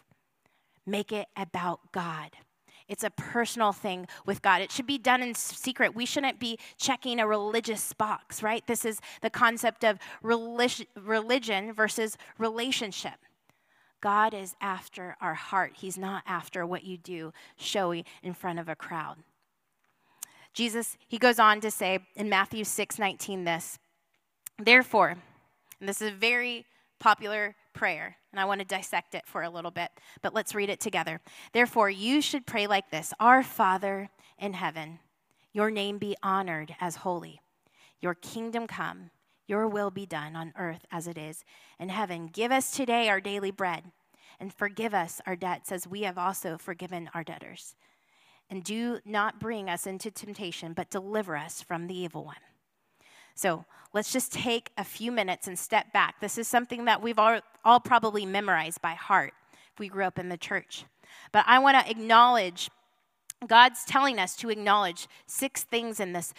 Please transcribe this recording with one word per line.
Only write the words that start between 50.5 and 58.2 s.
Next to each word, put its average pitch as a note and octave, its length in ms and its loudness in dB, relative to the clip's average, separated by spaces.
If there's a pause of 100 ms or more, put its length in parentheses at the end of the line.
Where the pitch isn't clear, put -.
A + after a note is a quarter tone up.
but F3+ 160 -6
deliver G3 440 -4
us D3+ 280 -10
from E3+ 240 -6
the F#3 100 -10
evil D#3+ 300 -8
one.'" - 180 -20 (920)
So F3 280 0 (300)
let's G#3+ 180 0
just - 200 -2
take A#3 440 -2
a G3+ 80 -6
few A3+ 260 -8
minutes G3+ 380 -2
and F#3 100 -8
step - 360 -2
back. F#3 260 2
This G#3 160 -6
is A#3 100 -4
something A#3+ 380 0
that A3 160 4
we've A3+ 180 -2
all, A3 220 6 (240)
all A#3+ 160 10
probably G#3+ 460 2